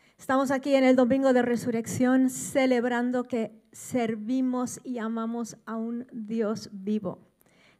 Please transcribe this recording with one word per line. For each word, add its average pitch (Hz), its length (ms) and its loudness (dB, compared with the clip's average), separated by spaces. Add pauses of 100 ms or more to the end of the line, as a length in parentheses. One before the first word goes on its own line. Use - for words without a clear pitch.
(180)
Estamos 269 320 0
aquí 277 240 0
en 269 100 6
el 262 100 8
Domingo 262 380 4
de 247 100 4
Resurrección 247 880 2
celebrando 247 960 0
que 226 360 -6 (120)
servimos 247 1120 -4
y 247 140 -8
amamos 226 580 -6 (100)
a 226 100 -8
un 233 360 -6
Dios 220 600 -4
vivo, 202 460 -4 (600)